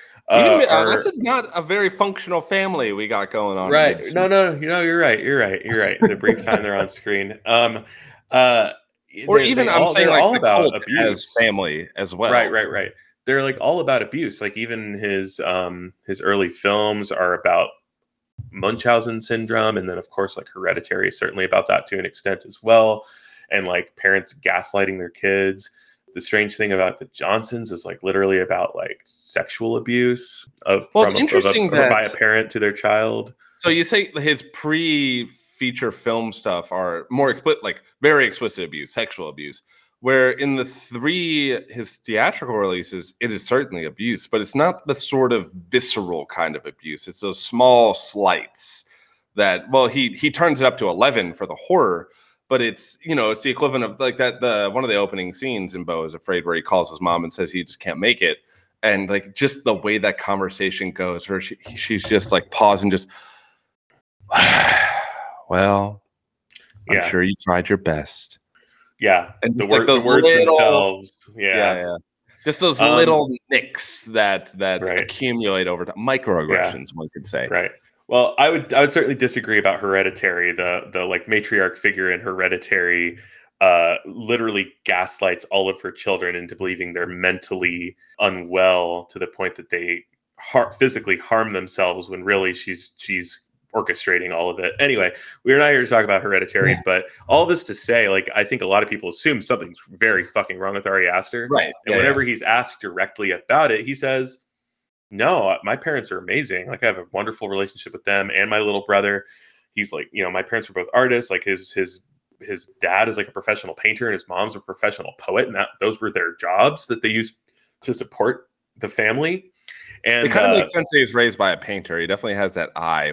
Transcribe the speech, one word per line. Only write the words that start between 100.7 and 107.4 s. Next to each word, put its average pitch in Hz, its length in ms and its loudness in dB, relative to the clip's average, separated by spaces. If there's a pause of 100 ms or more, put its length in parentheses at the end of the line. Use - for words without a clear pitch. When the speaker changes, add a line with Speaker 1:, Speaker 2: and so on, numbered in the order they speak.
Speaker 2:
with 101 140 -4
Ari 95 200 2
Aster. 95 400 -4
Speaker 1:
Right. 104 240 0 (140)
Speaker 2:
And 107 60 -2
Speaker 1:
Yeah, 98 60 2
Speaker 2:
whenever 139 240 2
Speaker 1:
yeah. 123 80 -2
Speaker 2:
he's 113 120 -6
asked 117 380 0
directly 98 500 -4
about 139 400 2
it, 110 160 -2
he 139 80 -6
says, 131 440 -4 (760)
"No, 117 380 2
uh, 92 120 0
my 107 140 -2
parents 139 340 -6
are 92 80 -6
amazing. 92 500 -4
Like, 131 140 -8
I 123 40 0
have 95 120 0
a 90 140 -12
wonderful 107 360 -6